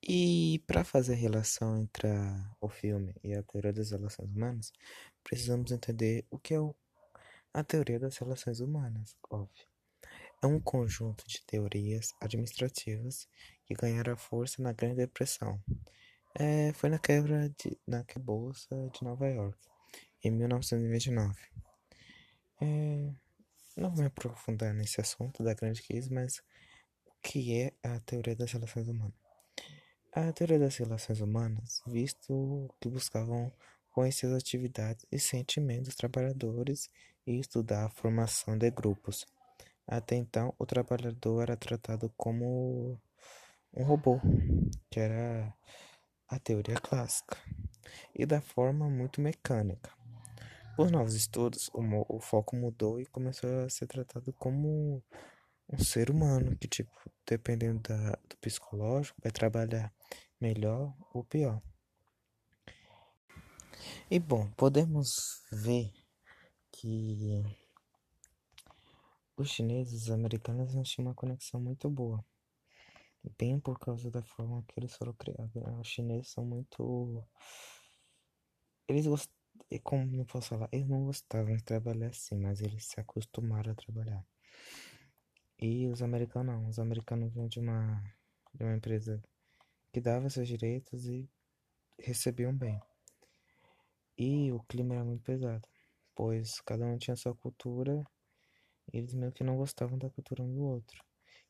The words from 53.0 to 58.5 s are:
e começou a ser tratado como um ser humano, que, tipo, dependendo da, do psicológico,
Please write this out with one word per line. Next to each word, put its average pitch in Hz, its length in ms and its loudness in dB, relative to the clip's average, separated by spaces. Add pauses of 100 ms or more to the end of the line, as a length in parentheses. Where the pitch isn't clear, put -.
e 131 60 -6
começou 127 580 -2
a 127 40 -4
ser 127 200 -4
tratado 127 460 -6
como 147 680 0 (640)
um - 120 -6
ser 117 320 4
humano, 135 480 4
que, - 100 -6
tipo, - 240 -4 (340)
dependendo 113 540 0
da, 107 300 0 (180)
do - 80 -18
psicológico, 107 840 -2